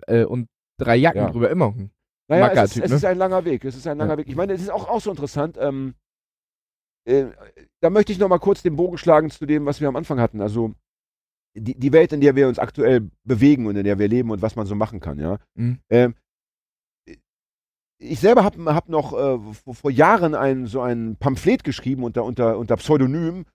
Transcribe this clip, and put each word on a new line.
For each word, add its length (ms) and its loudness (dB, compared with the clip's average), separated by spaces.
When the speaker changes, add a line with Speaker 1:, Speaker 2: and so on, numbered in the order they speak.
Speaker 1:
äh, 200 2
und 220 -6
drei 180 2
Jacken 240 2
Speaker 2:
Ja. 100 0
Speaker 1:
drüber 180 0
immer 200 2
ein 200 -8
Speaker 2:
Naja, 200 6
es 20 0
ist, 60 0
Speaker 1:
Macker-Typ, 260 2
Speaker 2:
es 80 0
Speaker 1:
ne? 60 4
Speaker 2:
ist 80 0
ein 120 0
langer 280 0
Weg. 200 -2
Es 100 -8
ist 120 -14
ein 100 -6
langer 160 -2
Speaker 1:
Ja. 60 -2
Speaker 2:
Weg. 80 -10
Ich 80 -10
meine, 180 -2
es 80 -6
ist 80 -8
auch, 200 -6
auch 120 -2
so 80 -8
interessant, 500 -6
ähm, 360 -4
äh, 160 4
da 80 4
möchte 220 2
ich 80 -4
noch 80 2
mal 100 4
kurz 240 0
den 140 -2
Bogen 240 -2
schlagen 320 4
zu 160 -12
dem, 180 0
was 160 -4
wir 60 0
am 80 -2
Anfang 240 -4
hatten. 220 0
Also, 320 -4
die, 240 -8
die 140 2
Welt, 200 6
in 80 -2
der 140 6
wir 140 4
uns 100 -2
aktuell 500 2
bewegen 420 4
und 120 -4
in 80 -2
der 120 2
wir 120 2
leben 200 0
und 140 -6
was 140 -4
man 100 -6
so 80 -6
machen 240 -6
kann, 180 -10
ja. 200 -4
Speaker 1:
Mhm. 240 -4
Speaker 2:
Ähm, 240 4
ich 200 -10
selber 240 4
hab, 140 -2
hab 320 -4
noch, 240 -4
äh, 260 -2
vor, 100 -16
vor 180 -6
Jahren 440 2
ein, 320 -2
so 140 -6
ein 380 -4
Pamphlet 440 0
geschrieben 400 -6
unter, 200 -4
unter, 360 -2
unter 180 -2
Pseudonym 760 -2